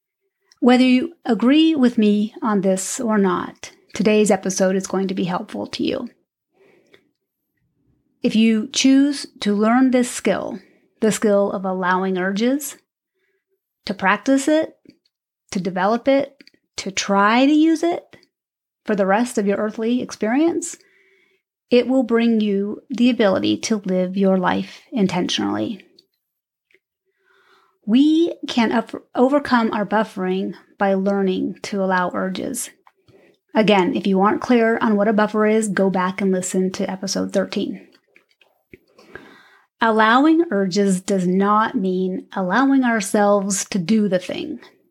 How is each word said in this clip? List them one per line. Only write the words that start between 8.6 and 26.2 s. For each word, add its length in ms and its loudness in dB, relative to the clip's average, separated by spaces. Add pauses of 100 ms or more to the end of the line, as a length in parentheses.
choose 540 2 (140)
to 140 -2
learn 360 2
this 200 2
skill, 480 -4 (420)
the 120 2
skill 400 0
of 120 -6
allowing 540 -2
urges, 580 -2 (1080)
to 100 -8
practice 540 0
it, 280 0 (760)
to 80 -4
develop 480 -2
it, 280 0 (420)
to 120 -10
try 560 2
to 60 4
use 320 2
it 320 -4 (680)
for 120 -2
the 100 0
rest 320 0
of 80 0
your 120 0
earthly 440 -2
experience, 720 -2 (920)
it 200 2
will 160 2
bring 360 2
you 400 -2 (100)
the 200 2
ability 460 2
to 220 -4
live 380 -2
your 220 2
life 440 -2 (100)
intentionally. 920 -2 (2000)